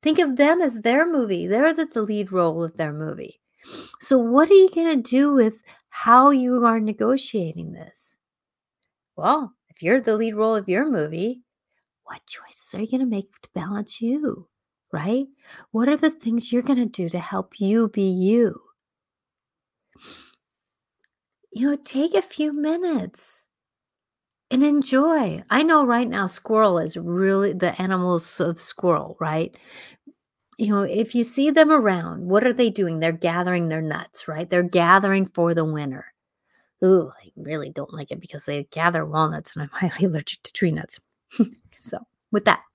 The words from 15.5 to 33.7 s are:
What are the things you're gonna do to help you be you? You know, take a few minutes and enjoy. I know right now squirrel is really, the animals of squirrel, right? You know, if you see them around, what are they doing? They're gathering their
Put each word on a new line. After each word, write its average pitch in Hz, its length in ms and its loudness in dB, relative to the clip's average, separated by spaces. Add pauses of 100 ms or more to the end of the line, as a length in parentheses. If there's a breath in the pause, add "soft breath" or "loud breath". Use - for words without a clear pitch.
What 233 180 0
are 294 80 2
the 311 120 2
things 233 440 -4
you're 247 80 2
gonna 247 240 0
do 180 240 -6
to 175 100 -6
help 190 400 -8
you 214 300 2
be 196 200 0
you? 190 520 2 (3000 loud breath)
You 262 200 -2
know, 285 40 0
take 294 400 -4
a 392 60 -10
few 302 320 -6
minutes 302 960 -6 (1040)
and 254 120 2
enjoy. 285 840 0
I 285 140 2
know 311 220 4
right 240 220 0
now 202 200 -4
squirrel 208 520 2
is 165 180 -6
really, 190 560 0
the 180 280 -2
animals 180 580 -2
of 165 200 -2
squirrel, - 600 -2
right? 160 360 -4 (1040 loud breath)
You 220 80 -2
know, 202 140 0
if 214 340 -4
you 240 80 2
see 277 280 0
them 311 200 6
around, 180 560 0
what 202 160 4
are 247 80 2
they 240 180 2
doing? 170 300 -2
They're 165 140 0
gathering 175 560 -2
their 160 120 -4